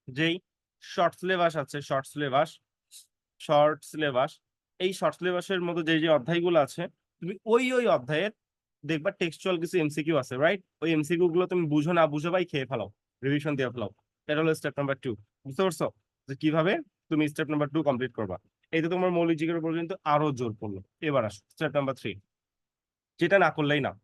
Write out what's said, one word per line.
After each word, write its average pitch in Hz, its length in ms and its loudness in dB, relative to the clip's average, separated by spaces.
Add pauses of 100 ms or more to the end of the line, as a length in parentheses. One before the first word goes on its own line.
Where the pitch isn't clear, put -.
যেই 156 280 -2 (480)
শর্ট 175 320 0
সিলেবাস 175 400 0
আছে, 143 260 -6
শর্ট 135 260 -4
সিলেবাস, 147 420 0 (920)
শর্ট 151 420 4
সিলেবাস, 147 480 0 (480)
এই 185 140 0
শর্ট 165 220 0
সিলেবাসের 180 460 -2
মধ্যে 175 220 -2
যে 160 160 2
যে 165 100 2
অধ্যায়গুলো 165 500 4
আছে, 147 240 0 (380)
তুমি 175 120 -6 (120)
ওই, 233 180 4 (100)
ওই 247 140 2
অধ্যায়ের 156 440 0 (520)
দেখবা 160 280 -2
টেক্সচুয়াল 180 480 -4
কিছু 170 180 -4
এমসিকিউ 156 400 0
আছে, 127 200 -4
রাইট? 180 240 2 (200)
ওই 160 100 0
এমসিকিউ 165 380 2
গুলো 180 180 2
তুমি 180 200 0
বুঝো 151 260 2
না 170 140 4
বুঝো 151 240 -2
ভাই, 180 140 0
খেয়ে 139 200 -4
ফেলাও, 110 240 -6 (320)
রিভিশন 147 340 -2
দিয়ে 131 140 -2
ফেলাও। 117 220 -8 (360)
এটা 151 140 -2
হলো 160 140 2
স্টেপ 151 220 -6
নাম্বার 139 200 -2
টু, 131 140 -6 (320)
বুঝতে 135 200 -6
পারছো 170 240 -2 (400)
যে 135 80 -8
কিভাবে 160 380 2 (360)
তুমি 151 200 2
স্টেপ 151 180 -4
নাম্বার 147 220 0
টু 156 140 -2
কমপ্লিট 127 280 0
করবা। 92 260 -6 (360)
এই 160 80 2
তো 165 80 0
তোমার 180 220 0
মৌলিক 170 260 2
জিকের 165 240 -2
পর্যন্ত 165 300 -4 (120)
আরো 151 280 2
জোর 120 280 -4
পড়লো। 98 220 -8 (200)
এবার 143 240 0
আসো - 240 -8
স্টেপ 156 260 -6
নাম্বার 135 200 0
থ্রি, 113 160 -8 (1080)
যেটা 170 200 4
না 170 120 6
করলেই 147 300 2
না। 110 100 -2 (120)